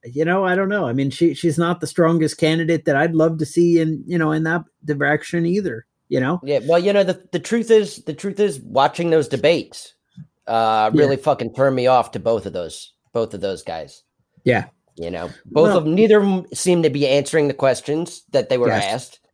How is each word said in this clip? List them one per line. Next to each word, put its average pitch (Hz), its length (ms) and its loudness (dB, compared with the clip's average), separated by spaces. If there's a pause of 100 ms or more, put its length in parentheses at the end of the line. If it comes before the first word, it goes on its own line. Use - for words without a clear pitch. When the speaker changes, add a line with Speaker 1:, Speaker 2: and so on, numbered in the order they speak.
Speaker 1:
you 135 220 -4
know, 185 200 0
I 180 100 0
don't 190 140 0
know. 196 180 -2
I 117 60 -2
mean, 139 160 -2
she, 170 240 0
she's 160 240 -2
not 170 220 0
the 151 80 -6
strongest 160 500 0
candidate 160 480 0
that 147 100 2
I'd 165 200 0
love 160 240 2
to 156 60 -4
see 170 340 2
in, 160 260 -2
you 175 120 -4
know, 156 140 0
in 156 120 -2
that 160 200 -2 (220)
direction 151 600 -2
either, 170 400 -4 (240)
you 135 100 0
know? 147 240 0
Speaker 2:
Yeah. 139 220 0
Well, 165 140 4
you 190 140 0
know, 202 100 4
the, 180 180 -4 (100)
the 175 80 -4
truth 226 320 -2
is, 214 340 2
the 160 80 -6
truth 196 260 -8
is 185 200 -2
watching 151 500 0
those 160 180 2
debates, 143 640 -2 (540)
uh, 110 460 2
really 143 220 4
Speaker 1:
Yeah. 135 80 -6
Speaker 2:
fucking 123 300 -2
turned 135 220 2
me 123 120 0
off 123 240 2
to 104 80 -8
both 110 260 -2
of 92 80 -10
those - 400 -10 (220)
both 113 200 -4
of 95 80 -12
those 95 220 -6
guys. 80 400 -14 (400)
Speaker 1:
Yeah. 113 220 2 (300)
Speaker 2:
You 82 140 -10
know, 85 180 -8 (180)
both 202 240 4
Speaker 1:
Well 190 80 4
Speaker 2:
of 160 80 0
them, 156 100 0
neither 214 240 6
of 202 60 2
them 185 280 0
seem 175 300 2
to 156 60 4
be 139 180 0
answering 143 400 2
the 135 60 -2
questions 143 800 -2
that 131 180 0
they 131 80 0
were 120 100 2
Speaker 1:
Yes. 101 160 0 (100)
Speaker 2:
asked, - 260 -10 (140)